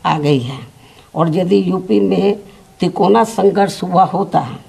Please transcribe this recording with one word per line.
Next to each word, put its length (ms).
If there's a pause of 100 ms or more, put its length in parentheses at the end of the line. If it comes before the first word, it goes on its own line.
आ 140
गई 200
है। 200 (560)
और 200
यदि 260
यूपी 380
में 360 (440)
तिकोना 460
संघर्ष 580
हुआ 220
होता 400 (240)